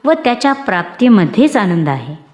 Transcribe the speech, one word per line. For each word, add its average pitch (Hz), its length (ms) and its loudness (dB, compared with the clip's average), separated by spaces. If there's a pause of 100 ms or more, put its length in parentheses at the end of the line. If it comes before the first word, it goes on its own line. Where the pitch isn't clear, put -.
व 294 60 4
त्याच्या 277 420 0
प्राप्तीमध्येच 233 1040 0
आनंद 170 320 0
आहे. 135 260 -6 (180)